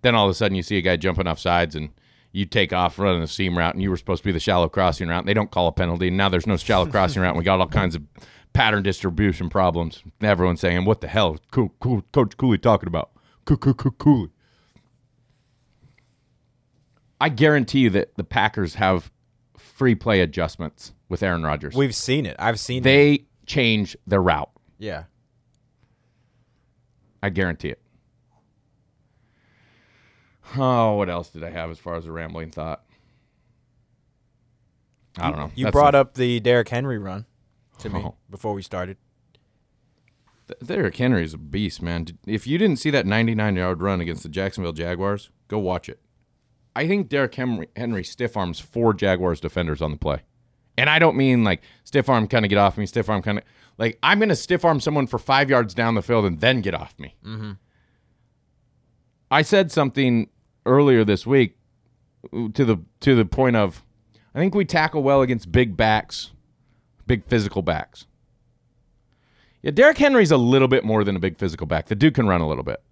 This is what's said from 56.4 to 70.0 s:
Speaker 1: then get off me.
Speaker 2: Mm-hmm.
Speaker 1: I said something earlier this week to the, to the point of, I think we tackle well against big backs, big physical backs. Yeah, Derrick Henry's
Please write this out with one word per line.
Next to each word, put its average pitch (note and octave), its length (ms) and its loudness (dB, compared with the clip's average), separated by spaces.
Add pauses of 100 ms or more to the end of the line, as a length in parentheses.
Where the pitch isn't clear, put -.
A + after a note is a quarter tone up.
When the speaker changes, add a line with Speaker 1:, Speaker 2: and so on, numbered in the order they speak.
Speaker 1:
then B2 220 2
get F#2+ 120 -4
off D2+ 240 -12
me. C#2+ 240 -18
Speaker 2:
Mm-hmm. A2 300 -12 (1800)
Speaker 1:
I D3 120 4
said F#3+ 280 2
something B2+ 600 0 (340)
earlier C3 400 6
this G2+ 220 0
week B2+ 320 2 (760)
to A2+ 320 -2
the, A2+ 140 2 (220)
to C#3 140 4
the A2+ 120 4
point B2+ 300 0
of, G2+ 280 -2 (500)
I B2 40 -6
think F3 160 0
we G3+ 100 0
tackle D#3 380 0
well C#3 180 4
against B2 320 -2
big A#2 240 2
backs, - 560 -2 (760)
big A#2 200 -2
physical G2+ 340 0
backs. D#2+ 460 -6 (1600)
Yeah, D3 100 -6
Derrick C4+ 260 6
Henry's B3+ 320 4